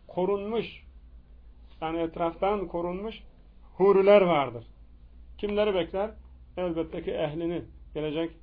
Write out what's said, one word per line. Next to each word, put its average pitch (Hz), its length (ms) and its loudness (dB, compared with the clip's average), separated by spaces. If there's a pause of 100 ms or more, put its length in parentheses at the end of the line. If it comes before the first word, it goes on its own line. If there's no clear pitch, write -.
korunmuş, 202 760 -4 (1000)
yani 160 160 -6
etraftan 170 720 -2
korunmuş 180 560 -8 (540)
huriler 196 440 8
vardır. 139 440 2 (720)
Kimleri 208 380 0
bekler? 190 360 -2 (460)
Elbette 165 460 -4
ki - 80 -4
ehlini, 165 500 -4 (320)
gelecek 156 380 -4 (120)